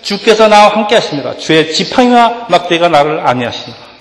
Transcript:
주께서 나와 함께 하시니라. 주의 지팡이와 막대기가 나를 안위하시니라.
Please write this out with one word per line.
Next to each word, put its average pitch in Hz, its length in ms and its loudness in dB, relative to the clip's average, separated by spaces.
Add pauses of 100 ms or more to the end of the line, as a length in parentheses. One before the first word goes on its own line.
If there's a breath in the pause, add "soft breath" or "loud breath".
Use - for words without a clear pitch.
주께서 214 480 2
나와 208 200 6
함께 220 260 -2
하시니라. 139 420 -4
주의 156 360 -2
지팡이와 240 760 0
막대기가 175 400 0
나를 151 360 0
안위하시니라. 120 540 -6 (220)